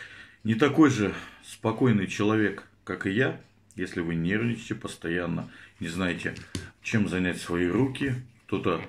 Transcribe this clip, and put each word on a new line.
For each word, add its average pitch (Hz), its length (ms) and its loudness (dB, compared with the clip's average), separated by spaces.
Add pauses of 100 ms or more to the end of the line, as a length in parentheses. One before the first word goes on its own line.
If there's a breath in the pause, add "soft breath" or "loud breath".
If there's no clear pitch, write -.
(440 loud breath)
не 110 100 4
такой 143 360 6
же 101 220 2 (300 loud breath)
спокойный 110 640 2
человек, 107 640 0 (160)
как 92 240 -4
и - 20 2
я, 135 300 0 (340)
если 90 280 -4
вы 82 120 -2
нервничаете 107 640 -2
постоянно, 85 760 -4 (300 loud breath)
не 85 80 -6
знаете, 87 480 -4 (440 loud breath)
чем 104 280 2
занять 90 320 0
свои 87 260 0
руки, 127 480 0 (320)
кто-то 87 420 0